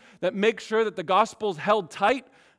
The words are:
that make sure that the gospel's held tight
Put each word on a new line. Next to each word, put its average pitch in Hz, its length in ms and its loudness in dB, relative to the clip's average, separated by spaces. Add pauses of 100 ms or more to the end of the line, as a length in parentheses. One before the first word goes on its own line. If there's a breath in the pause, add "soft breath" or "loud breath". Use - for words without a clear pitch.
(200 loud breath)
that 185 140 -2
make 202 240 2
sure 220 240 -2
that 208 140 -4
the 185 80 -6
gospel's 196 540 0
held 202 320 0
tight 240 360 0 (320 soft breath)